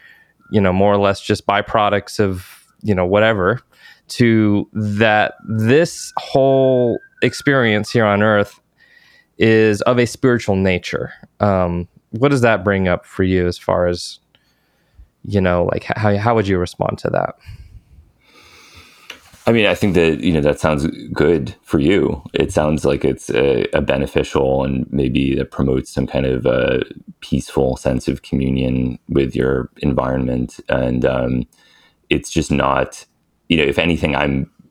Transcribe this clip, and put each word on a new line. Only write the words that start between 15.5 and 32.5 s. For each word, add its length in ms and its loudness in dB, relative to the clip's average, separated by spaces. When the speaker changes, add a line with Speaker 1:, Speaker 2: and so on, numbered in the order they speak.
Speaker 1:
like, 120 -6
h-, 140 -4
how, 200 0
how 160 0
would 140 0
you 100 0
respond 420 -4
to 120 -4
that? 240 -2
Speaker 2:
I 80 4
mean, 120 4
I 100 2
think 180 0
that, 260 4
you 140 0
know, 80 2
that 180 2
sounds 260 0
good 480 0
for 180 -2
you. 420 0
It 180 -2
sounds 320 0
like 220 0
it's 240 -4
a, 420 0
a 80 0
beneficial 840 -2
and 260 -2
maybe 440 0
that 160 -4
promotes 380 -2
some 160 -4
kind 200 -2
of 200 -2
a 360 0
peaceful 560 -2
sense 320 -2
of 140 -6
communion 840 -2
with 300 0
your 400 -2
environment. 880 -2
And, 380 -2
um, 420 -2
it's 200 -2
just 220 -2